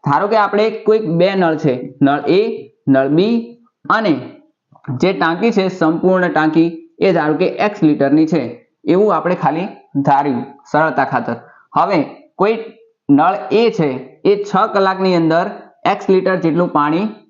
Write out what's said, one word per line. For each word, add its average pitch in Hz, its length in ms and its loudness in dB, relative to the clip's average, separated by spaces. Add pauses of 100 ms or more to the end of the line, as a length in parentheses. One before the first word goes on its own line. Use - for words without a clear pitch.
ધારો 156 220 0
કે 220 100 0
આપણે 208 320 0
કોઈક 220 360 0
બે 165 300 0
નળ 165 200 0
છે, 131 460 -4
નળ 139 260 2
એ, 208 440 0 (160)
નળ 135 200 2
બી 220 540 0 (280)
અને 190 300 0 (760)
જે 185 160 0
ટાંકી 175 380 0
છે 190 160 0
સંપૂર્ણ 180 600 0
ટાંકી 160 600 0 (100)
એ 190 120 2
ધારો 151 220 0
કે 156 120 0
એક્સ - 380 -2
લિટરની 147 440 2
છે 139 420 -4 (160)
એવું 190 300 2
આપણે 170 200 -2
ખાલી 165 320 -2 (280)
ધાર્યું 139 480 0 (280)
સરળતા 147 340 0
ખાતર. 120 300 -4 (420)
હવે 180 260 2 (320)
કોઈ 214 240 0 (500)
નળ 156 260 4 (160)
એ 226 180 4
છે 156 200 -2 (360)
એ 202 180 2
છ - 120 -6 (180)
કલાકની 190 420 0
અંદર 165 360 0 (340)
X 202 240 -2
લિટર 185 260 2
જેટલું 165 380 -2
પાણી 156 340 0 (220)